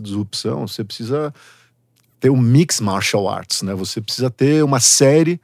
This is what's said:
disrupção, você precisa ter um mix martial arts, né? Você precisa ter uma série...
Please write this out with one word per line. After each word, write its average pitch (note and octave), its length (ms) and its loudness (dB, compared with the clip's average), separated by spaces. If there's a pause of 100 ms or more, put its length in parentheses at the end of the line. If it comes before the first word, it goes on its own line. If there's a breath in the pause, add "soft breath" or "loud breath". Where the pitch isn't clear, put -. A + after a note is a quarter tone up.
disrupção, G#2 680 -6
você A2 160 -10
precisa C#3 500 -6 (840 soft breath)
ter C3 100 2
um C#3 60 2
mix B2+ 420 4
martial G2 500 -2
arts, F#2+ 340 -6
né? G2 120 -4
Você F#2+ 260 -8
precisa B2 300 -4
ter D3 320 2
uma C#3 160 2
série... D#3+ 640 4